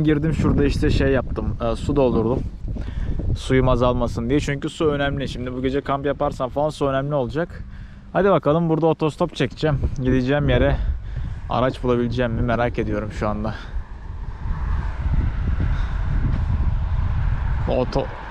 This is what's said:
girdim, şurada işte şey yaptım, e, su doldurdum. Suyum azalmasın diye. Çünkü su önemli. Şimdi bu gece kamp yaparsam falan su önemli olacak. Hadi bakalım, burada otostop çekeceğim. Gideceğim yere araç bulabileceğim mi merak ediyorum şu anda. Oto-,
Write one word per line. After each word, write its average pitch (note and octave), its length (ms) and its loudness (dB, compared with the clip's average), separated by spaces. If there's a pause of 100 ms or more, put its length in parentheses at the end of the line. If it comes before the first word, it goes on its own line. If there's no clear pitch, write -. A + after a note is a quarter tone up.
girdim, D3+ 300 2
şurada C#3+ 320 4
işte C#3+ 240 2
şey C3+ 220 4
yaptım, A2+ 460 0 (140)
e, A2 40 -2
su C#3+ 200 -2
doldurdum. A#2+ 440 2 (1000)
Suyum C3 320 2
azalmasın B2 600 2
diye. C#3+ 100 2
Çünkü C#3+ 300 -2
su E3 160 -2
önemli. C#3+ 440 0
Şimdi B2+ 240 -8
bu B2+ 80 -6
gece C3+ 200 0
kamp C#3 240 -2
yaparsam C3+ 440 -2
falan D3 200 0
su C#3+ 180 -2
önemli C#3 280 0
olacak. C3+ 480 -4 (500)
Hadi F#3 160 4
bakalım, D#3+ 400 4
burada D#3+ 160 4
otostop D#3 500 0
çekeceğim. D3 440 0 (240)
Gideceğim C3 460 2
yere C3 260 4 (720)
araç B2+ 340 0
bulabileceğim A#2+ 480 2
mi A#2 100 0
merak A#2+ 380 0
ediyorum G#2+ 320 -2
şu - 180 -2
anda. G#2+ 260 -2 (4000)
Oto-, B2 360 0 (260)